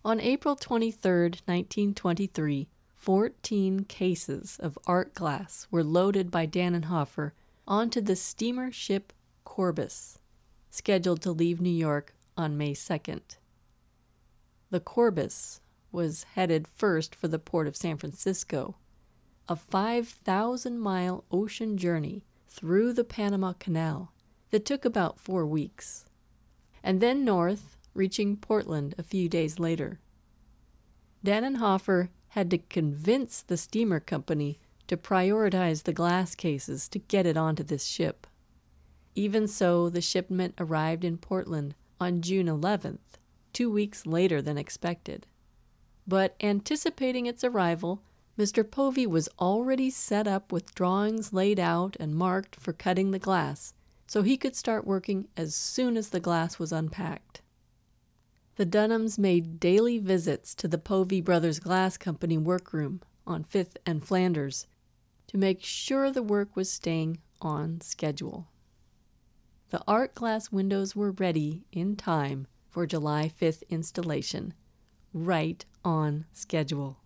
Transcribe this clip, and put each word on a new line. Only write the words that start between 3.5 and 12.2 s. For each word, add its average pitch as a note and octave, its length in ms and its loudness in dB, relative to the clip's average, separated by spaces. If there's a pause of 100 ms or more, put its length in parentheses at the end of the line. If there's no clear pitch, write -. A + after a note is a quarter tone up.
cases - 760 -4
of D3+ 240 -6
art F3+ 280 0
glass E3+ 580 -6
were E3+ 120 2
loaded F#3 460 2
by E3+ 160 0
Dannenhofer E3 840 -2 (340)
onto A3+ 360 0
the G3 160 2
steamer B3 520 -4
ship - 440 -4 (320)
Corbus, - 760 -2 (500)
scheduled F3+ 520 2
to F#3 100 -2
leave E3+ 300 0
New F3+ 80 2
York D#3 440 0 (220)